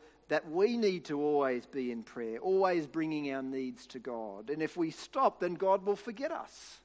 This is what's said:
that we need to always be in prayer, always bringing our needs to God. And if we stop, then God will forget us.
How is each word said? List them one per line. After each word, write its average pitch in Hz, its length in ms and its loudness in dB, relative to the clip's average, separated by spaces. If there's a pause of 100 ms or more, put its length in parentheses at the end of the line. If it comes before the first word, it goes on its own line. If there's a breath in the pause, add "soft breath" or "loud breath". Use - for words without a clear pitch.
(280 loud breath)
that 156 200 0
we 202 280 4
need 190 300 2
to 147 140 -2
always 139 460 2
be 127 240 -4
in 113 140 -6
prayer, 117 340 -6
always 185 480 4
bringing 151 460 -2
our 135 100 -4
needs 131 460 -6
to 131 100 -12
God. 110 520 -8
And 156 120 -2
if 156 140 -4
we 160 160 0
stop, - 480 2
then 175 140 0
God 190 300 2
will 202 120 2
forget 240 340 -6
us. - 540 -12